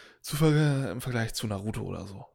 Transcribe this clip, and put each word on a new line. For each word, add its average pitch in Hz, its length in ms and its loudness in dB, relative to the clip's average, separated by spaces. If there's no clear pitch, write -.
Zu - 140 -8
Ver-, 147 560 4
im 120 100 -6
Vergleich 113 320 -2
zu - 140 -6
Naruto 104 340 -4
oder 92 240 -8
so, 98 300 -14